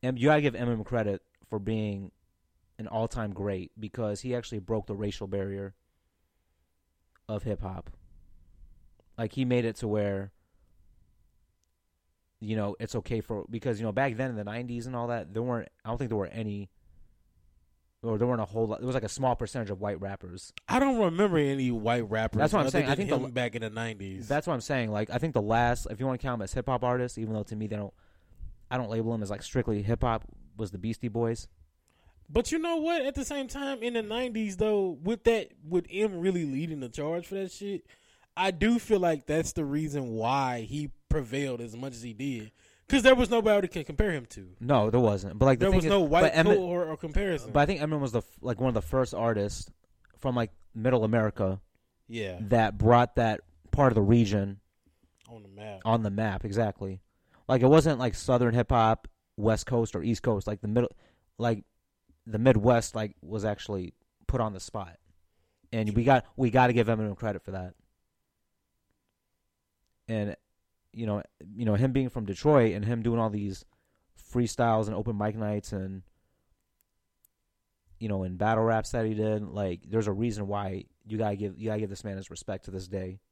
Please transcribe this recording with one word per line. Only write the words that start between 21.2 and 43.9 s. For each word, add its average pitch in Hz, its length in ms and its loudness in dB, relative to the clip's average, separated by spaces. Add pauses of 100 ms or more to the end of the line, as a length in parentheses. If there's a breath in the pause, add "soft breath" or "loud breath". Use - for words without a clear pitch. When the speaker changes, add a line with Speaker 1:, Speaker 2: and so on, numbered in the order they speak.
Speaker 2:
any 139 340 2
white 117 380 0
rappers 110 300 0
Speaker 1:
That's 156 160 2
what 208 60 4
I'm - 80 2
Speaker 2:
other - 20 0
Speaker 1:
saying. 135 160 0
I 135 80 2
Speaker 2:
than - 20 -2
Speaker 1:
think 196 140 -2
the 139 160 2
Speaker 2:
him 127 60 -8
back 120 240 -2
in 117 40 -4
the 113 80 -4
nineties. 104 580 -8
Speaker 1:
That's 143 200 0
what 170 80 0
I'm 120 80 -4
saying. 123 280 -2
Like, 104 200 -2
I 123 80 -2
think 156 160 -2
the 110 80 2
last, 120 480 2
if 107 100 -8
you 131 60 -2
wanna 131 100 -2
count 123 220 -4
'em 107 40 -4
as - 120 -8
hip-hop 127 280 -2
artists, 123 360 0
even 110 160 -4
though 107 80 -2
to 107 140 -8
me 107 100 -4
they 104 100 -6
don't, 101 160 -8 (760 soft breath)
I 127 80 -2
don't 120 100 -4
label 113 240 -2
them 113 100 -2
as, 98 60 -6
like, 101 140 -6
strictly 110 400 -2
hip-hop, 113 420 0 (320)
was 104 140 -6
the 98 80 -12
Beastie 110 300 -6
Boys. 117 380 -2 (800)
Speaker 2:
But 226 260 -2
you 330 60 0
know 330 180 -2
what? 320 280 0
At 269 120 -4
the 277 100 -4
same 277 220 -6
time, 277 340 -8
in 240 100 -4
the 226 100 -2
nineties, 220 540 -4
though, 208 320 2 (140)
with 220 220 -4
that, 226 260 4 (120)
with 170 280 0
M 196 300 -2
really 175 260 2
leading 147 340 -4
the 127 80 -8
charge 147 380 -6
for - 80 -12
that 190 180 -6
shit, 202 320 -8 (520 soft breath)
I 185 160 0
do 214 260 4
feel 214 220 4
like 165 260 0
that's 160 260 0
the 165 120 -2
reason 143 480 -4
why 123 480 0
he 143 320 -8 (160)
prevailed 131 520 -2
as 113 160 -10
much 131 180 -10
as 113 80 -16
he 120 120 -10
did. 117 380 -8 (360 soft breath)
'Cause 269 140 4
there 262 140 10
was 247 120 4
nobody 208 380 4
to - 80 -8
c-, 170 100 -4
compare 175 280 0